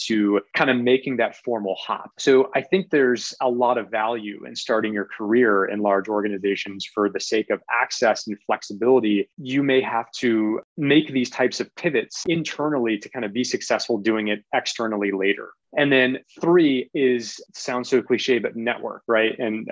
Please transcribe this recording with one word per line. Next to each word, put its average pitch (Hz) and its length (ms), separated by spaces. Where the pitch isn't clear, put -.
to 104 340
kind 143 140
of 127 80
making 127 400
that 113 260
formal 104 320
hop. - 420
So 135 380
I 135 60
think 185 300
there's 123 500
a 131 80
lot 123 280
of 101 140
value 110 560
in 123 80
starting 110 380
your 101 240
career 107 480
in 101 160
large 98 260
organizations 101 880
for 101 140
the 95 100
sake 110 300
of 101 100
access 120 560
and 104 200
flexibility. 107 920
You 135 260
may 131 180
have 117 300
to 110 500
make 147 340
these 131 200
types - 280
of - 160
pivots 135 520
internally 147 720
to - 100
kind 120 160
of 101 80
be 120 100
successful - 540
doing 107 300
it 104 160
externally 110 580
later. 98 380
And 147 160
then 131 280
three 151 540
is, 127 500
sounds 123 340
so 123 140
cliche, 123 340
but 107 180
network, 113 520
right? 110 320
And 110 320